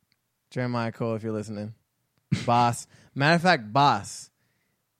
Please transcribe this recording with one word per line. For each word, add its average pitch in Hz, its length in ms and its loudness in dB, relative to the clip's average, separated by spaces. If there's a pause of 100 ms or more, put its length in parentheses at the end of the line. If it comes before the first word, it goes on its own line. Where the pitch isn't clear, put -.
(520)
Jeremiah 120 400 -4
Cole, 113 240 -4
if 107 80 -8
you're 113 100 -4
listening. 107 400 -8 (720)
Boss. 120 420 2 (260)
Matter 147 220 2
of 170 60 2
fact, 143 320 0
Boss. 120 560 2 (720)